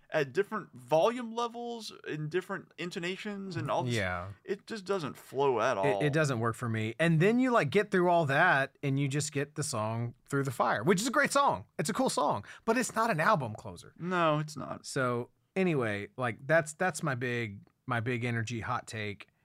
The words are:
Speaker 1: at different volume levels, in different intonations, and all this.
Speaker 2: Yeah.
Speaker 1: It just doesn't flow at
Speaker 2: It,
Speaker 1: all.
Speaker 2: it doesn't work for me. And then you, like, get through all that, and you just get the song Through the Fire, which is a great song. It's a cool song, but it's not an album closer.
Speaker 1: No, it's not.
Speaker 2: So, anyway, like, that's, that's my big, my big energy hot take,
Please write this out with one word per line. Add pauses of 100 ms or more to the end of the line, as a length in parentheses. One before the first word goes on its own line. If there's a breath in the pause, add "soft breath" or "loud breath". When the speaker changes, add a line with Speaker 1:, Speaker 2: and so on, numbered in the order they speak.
(120)
Speaker 1:
at
different
volume
levels, (160)
in
different (100)
intonations,
and
all
this.
Speaker 2:
Yeah. (180)
Speaker 1:
It
just
doesn't
flow
at
Speaker 2:
It,
Speaker 1:
all.
Speaker 2:
it
doesn't
work
for
me.
And
then
you,
like,
get
through
all
that,
and
you
just
get
the
song (160)
Through
the
Fire,
which
is
a
great
song. (140)
It's
a
cool
song, (200 loud breath)
but
it's
not
an
album
closer.
Speaker 1:
No,
it's
not.
Speaker 2:
So, (260)
anyway, (100)
like, (100)
that's,
that's
my
big, (260)
my
big
energy
hot
take, (180)